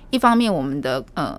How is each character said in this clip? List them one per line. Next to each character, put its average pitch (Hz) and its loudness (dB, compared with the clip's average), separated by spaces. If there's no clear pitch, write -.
一 262 0
方 233 4
面 233 2
我 156 0
们 139 -4
的， 131 -4
呃， - -6